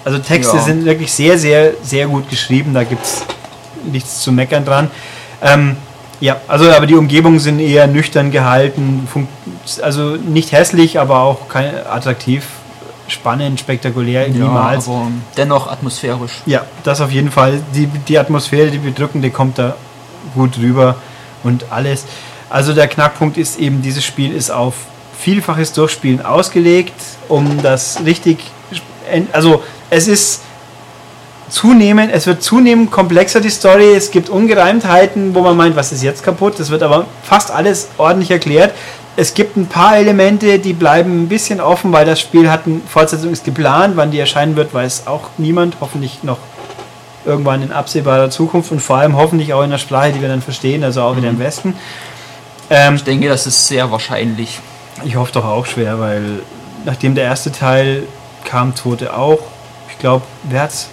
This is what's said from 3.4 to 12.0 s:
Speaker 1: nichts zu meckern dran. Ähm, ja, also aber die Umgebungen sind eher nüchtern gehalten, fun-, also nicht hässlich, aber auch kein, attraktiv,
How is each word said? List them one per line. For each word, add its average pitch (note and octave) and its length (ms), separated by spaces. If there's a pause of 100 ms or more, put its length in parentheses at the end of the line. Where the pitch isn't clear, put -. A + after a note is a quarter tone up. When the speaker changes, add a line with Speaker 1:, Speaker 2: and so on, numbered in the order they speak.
Speaker 1:
nichts C3+ 380
zu C3+ 100
meckern C3 320
dran. C#3 260 (520)
Ähm, C#3+ 340 (440)
ja, C3+ 280
also D#3+ 220
aber D3 160
die D#3 80
Umgebungen D#3+ 440
sind D3 220
eher D3 260
nüchtern C#3+ 460
gehalten, C3+ 800
fun-, C#3 160 (540)
also D3 340
nicht D#3+ 360
hässlich, E3 460
aber C3+ 220
auch C3+ 280
kein, C3+ 220 (180)
attraktiv, B2+ 560 (600)